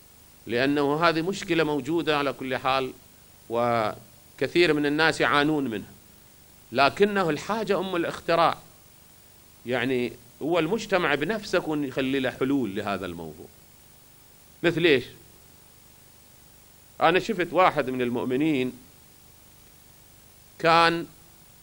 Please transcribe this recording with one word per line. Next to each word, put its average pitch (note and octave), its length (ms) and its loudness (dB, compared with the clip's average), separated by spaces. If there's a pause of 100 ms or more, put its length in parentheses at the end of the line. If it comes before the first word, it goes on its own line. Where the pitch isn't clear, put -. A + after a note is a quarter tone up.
(480)
لأنه C#3+ 560 0
هذه E3 180 2
مشكلة E3 420 -2
موجودة D3+ 540 -2
على C#3 160 -2
كل C3 240 -6
حال، C3 340 -2 (580)
وكثير A#2+ 1200 0
من D3 120 0
الناس D3+ 360 2
يعانون C#3+ 420 2
منها، G#2+ 280 -6 (800)
لكنه F3+ 580 2
الحاجة G3 500 -2
أم F#3 160 -6
الاختراع. E3 640 0 (1080)
يعني B2 480 -2 (280)
هو E3+ 180 0
المجتمع E3+ 560 0
بنفسه F#3 420 -2
يكون D#3 260 -2
يخلي C3+ 360 -2
له B2+ 120 -2
حلول C3 440 -2
لهذا G2+ 300 -4
الموضوع. E2+ 400 -10 (1160)
مثل E3 200 2
إيش؟ C#3+ 200 6 (2000)
أنا E3+ 180 4
شفت F3+ 340 -4
واحد D3+ 360 2
من C3 120 -4
المؤمنين B2+ 720 0 (1900)
كان E3+ 460 4 (580)